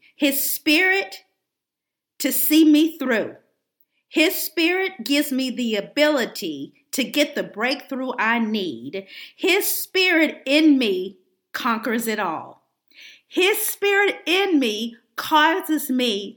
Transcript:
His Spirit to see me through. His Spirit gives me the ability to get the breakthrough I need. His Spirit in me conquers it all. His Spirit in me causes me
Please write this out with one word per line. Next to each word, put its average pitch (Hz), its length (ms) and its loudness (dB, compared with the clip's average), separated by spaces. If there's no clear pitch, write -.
His - 400 0
Spirit 370 680 0
to - 140 -2
see 311 320 4
me 302 320 4
through. 220 400 -2
His 320 260 2
Spirit 359 720 -2
gives 285 260 0
me 254 200 -4
the 226 260 -4
ability 202 960 -2
to 254 140 -2
get 294 280 0
the - 100 -4
breakthrough 262 760 -6
I 226 200 0
need. 190 680 -6
His 370 300 2
Spirit 359 800 0
in 294 320 6
me 196 400 -2
conquers 220 540 -4
it 214 120 -4
all. 147 480 -8
His 381 400 0
Spirit 403 600 0
in 359 340 2
me 233 380 -2
causes 311 760 2
me 233 480 -2